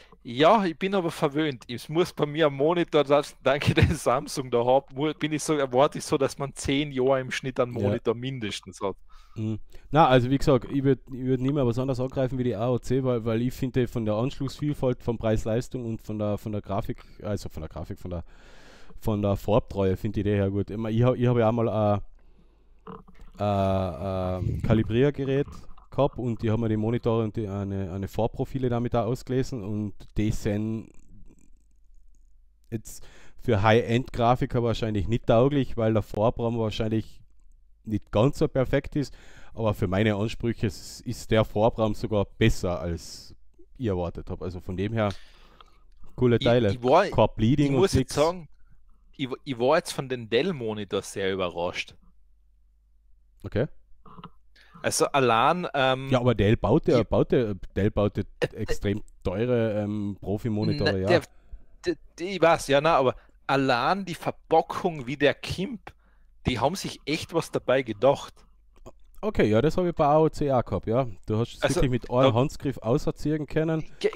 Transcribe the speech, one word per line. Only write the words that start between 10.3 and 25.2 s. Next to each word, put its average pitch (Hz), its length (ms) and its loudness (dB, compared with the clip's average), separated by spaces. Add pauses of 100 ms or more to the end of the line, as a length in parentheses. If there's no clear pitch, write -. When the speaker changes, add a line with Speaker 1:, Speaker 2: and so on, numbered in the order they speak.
Speaker 2:
gesagt, 131 340 4
ich 135 120 -2
würd, 135 160 4 (120)
ich 127 140 -8
würd 127 160 2
nie 131 100 0
mehr 147 140 2
was 117 140 0
anderes 127 200 -2
angreifen 131 380 -2
wie 123 60 -2
die 120 120 0
A 113 140 -2
O 123 80 0
C, 131 260 -2
weil, 123 220 0
weil 113 160 0
ich 123 120 -2
finde, 127 340 0
von 113 180 -4
der 107 100 0
Anschlussvielfalt, 135 840 -2
von 117 160 -4
Preis-Leistung 113 680 -2
und 113 160 -6
von 107 180 -8
der, 104 180 -2
von 110 140 -8
der 104 100 -4
Grafik, 104 420 -6 (200)
also 104 260 -6
von - 120 -12
der 78 80 -10
Grafik, 87 280 -10
von - 140 -10
der, 85 120 -6 (760)
von 104 240 -2
der 101 140 2
Farbtreue 101 640 0
finde 104 240 -4
ich - 20 -2
die 101 80 0
her 98 180 2
gut. 98 220 -4
Ich 104 60 -8
mein, 113 140 -6
ich 113 120 2
hab, 127 140 4
ich 120 100 2
hab 123 100 2
ja 110 120 4
auch - 20 2
mal 117 180 0
ein, 104 320 0 (1400)
ein, 95 1200 -2
ein - 60 -8
Kalibriergerät 135 840 0 (440)